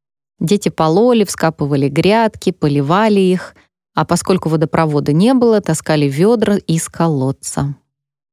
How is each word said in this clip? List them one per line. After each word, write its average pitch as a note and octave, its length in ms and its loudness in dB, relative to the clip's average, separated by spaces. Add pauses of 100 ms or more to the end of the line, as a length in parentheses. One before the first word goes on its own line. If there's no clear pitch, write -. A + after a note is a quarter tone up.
(420)
Дети G3+ 260 0
пололи, G3 560 2
вскапывали D3 640 -2
грядки, F#3+ 640 0
поливали F3 680 0
их, F#3 340 -2 (380)
а D#3 120 -2
поскольку F3 440 -2
водопровода D3+ 640 0
не G#3 200 4
было, A#3 280 2
таскали D#3 440 -2
вёдра G#3 500 0
из E3 320 -4
колодца. C#3 880 -4 (580)